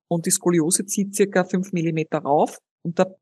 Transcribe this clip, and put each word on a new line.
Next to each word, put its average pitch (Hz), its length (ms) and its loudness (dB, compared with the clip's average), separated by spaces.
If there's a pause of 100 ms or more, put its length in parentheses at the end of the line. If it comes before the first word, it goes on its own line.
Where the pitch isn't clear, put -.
Und 170 200 -2
die 185 40 0
Skoliose 175 540 2
zieht 196 300 -4
circa 196 300 2
fünf 185 260 -4
Millimeter 160 480 -2
rauf 156 400 0 (240)
und 170 160 -2
der, 190 220 0